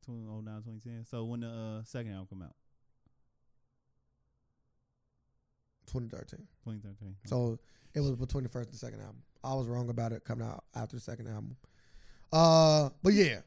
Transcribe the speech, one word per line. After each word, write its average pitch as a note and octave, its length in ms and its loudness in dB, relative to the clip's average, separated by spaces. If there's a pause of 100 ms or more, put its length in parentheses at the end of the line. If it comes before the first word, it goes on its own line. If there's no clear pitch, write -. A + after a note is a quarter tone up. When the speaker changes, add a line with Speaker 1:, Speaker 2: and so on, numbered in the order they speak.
Speaker 1:
Twenty A#2 240 -12
oh A2 140 -10
nine, G#2+ 220 -10
twenty A2+ 160 -12
ten. A#2 260 -12
So A#2 180 -8
when A#2+ 180 -6
the, A#2 80 -8
uh, A2 360 -8
second A#2 280 -8
album F#2+ 140 -12
come F#2+ 140 -14
out? D#2+ 140 -16 (3250)
Speaker 2:
Twenty B2 200 -6
thirteen. - 400 -14 (160)
Speaker 1:
Twenty A2 160 -10
thirteen. G2+ 400 -16
Okay. - 100 -18
Speaker 2:
So A#2+ 300 -2 (340)
it D3 80 -2
was C#3 140 0
between B2+ 280 -4
the A#2+ 60 -6
first A#2+ 200 -8
and - 80 -16
second A2 240 -12
album. G#2+ 200 -16 (220)
I C3+ 100 -4
was C3 140 -2
wrong A#2+ 220 -2
about A#2 220 -2
it A2+ 120 -8
coming A#2 240 -6
out - 160 -10 (120)
after A#2 220 -8
the A2+ 40 -10
second A#2+ 260 -10
album. G#2+ 280 -8 (760)
Uh, D#3+ 580 10 (120)
but G3 120 8
yeah. D#3+ 340 6